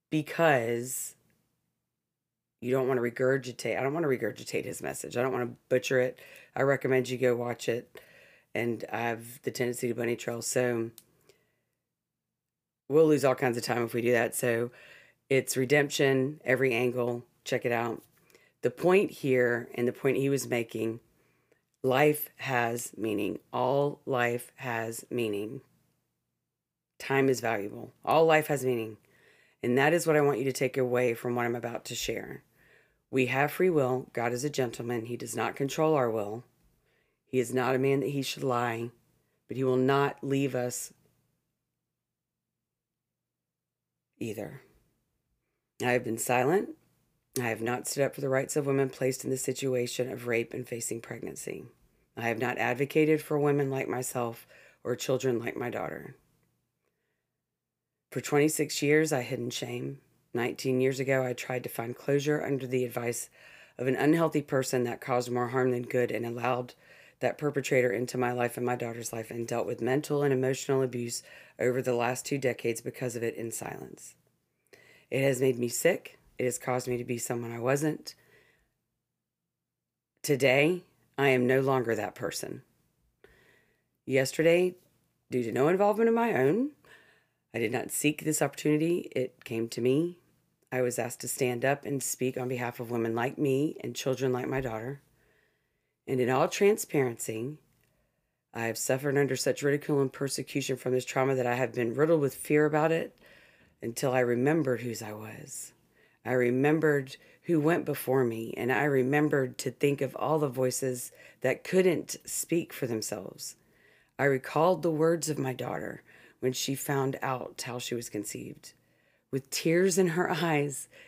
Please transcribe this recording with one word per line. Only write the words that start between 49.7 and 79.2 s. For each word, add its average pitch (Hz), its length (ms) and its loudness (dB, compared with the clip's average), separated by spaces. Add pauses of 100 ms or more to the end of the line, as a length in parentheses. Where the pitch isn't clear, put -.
of 120 160 -8
rape 117 260 -2
and 123 140 -8
facing 113 340 -8
pregnancy. - 640 -10 (500)
I 117 120 -4
have 117 100 0
not 123 220 -2
advocated 143 640 2
for 151 160 -2
women 143 320 2
like 135 160 -4
myself 120 580 -4 (380)
or 123 120 -2
children 127 440 0
like 117 180 -6
my 120 140 -4
daughter. 104 440 -8 (2000)
For 127 100 -6
twenty-six 147 640 2
years, 151 280 4
I 131 120 0
hid 123 160 -6
in 120 100 -6
shame. 127 480 -8 (380)
Nineteen 127 440 0
years 131 200 2
ago, 131 260 2
I 123 80 -2
tried 127 300 -6
to - 60 -6
find 117 260 -8
closure 143 480 0
under 131 240 -4
the 127 180 0
advice 120 460 -4 (480)
of 123 80 -2
an 131 80 2
unhealthy 156 480 2
person 131 400 0
that 120 180 -4
caused 123 300 0
more 123 160 0
harm 127 240 2
than 123 100 -2
good 123 300 0
and 113 160 -4
allowed 123 480 -2 (440)
that - 200 -2
perpetrator 135 520 2
into 120 260 -2
my 123 140 0
life 120 260 -2
and 123 80 -2
my 123 100 0
daughter's 117 380 -8
life 113 180 -8
and 117 160 -6
dealt 117 180 -2
with 110 160 -6
mental 143 400 0
and 143 120 4
emotional 131 500 0
abuse 120 400 -4 (340)
over 127 240 0
the 123 140 0
last 120 300 0
two 143 120 -2
decades 120 440 -2
because 123 340 -6
of 113 80 -6
it 117 120 -2
in 113 140 -6
silence. - 640 -12 (960)
It 135 140 0
has 135 180 2
made 131 160 4
me 120 120 0
sick. - 500 0 (180)
It 127 80 -2
has 120 120 -2
caused 127 300 -4
me 123 100 -2
to 120 80 -6
be 120 140 -4
someone 120 340 -6
I 117 60 -8
wasn't. 139 560 0 (2000)